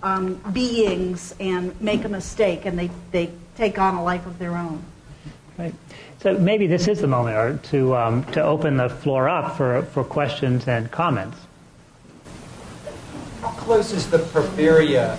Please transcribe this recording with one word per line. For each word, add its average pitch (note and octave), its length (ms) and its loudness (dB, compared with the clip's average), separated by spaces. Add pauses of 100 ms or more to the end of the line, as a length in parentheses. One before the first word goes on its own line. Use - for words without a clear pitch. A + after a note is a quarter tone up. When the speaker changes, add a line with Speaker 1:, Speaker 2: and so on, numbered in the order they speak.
Speaker 1:
um, F#3+ 320 0 (180)
beings F#3+ 880 0
and F3+ 400 -4
make A3 240 0
a A3 40 -6
mistake F#3+ 580 -2
and F3 120 -2
they, F3 120 -2 (220)
they E3+ 180 0 (260)
take G#3 220 0
on F#3+ 160 2
a F3 80 -4
life F3 240 -2
of F3 140 -12
their F3 160 -4
own. E3 260 -6 (760)
Speaker 2:
Right. E3+ 160 -6 (480)
So F#3+ 160 2
maybe G3+ 300 4
this F3 220 2
is G#3 120 2
the D#3+ 60 2
moment, A#2+ 300 2
Art, A#2 280 0
to, C3 300 2
um, A#2+ 380 2
to D#3 100 2
open D3+ 340 2
the B2 120 2
floor C3+ 400 0
up D#3 280 -2
for, B2+ 260 2
for - 200 -4
questions C3+ 640 0
and A#2 240 0
comments. B2+ 460 -2 (2000)
Speaker 3:
How B3 100 -6
close A3 420 2
is - 180 -2
the E3 80 6
porphyria D3+ 1000 4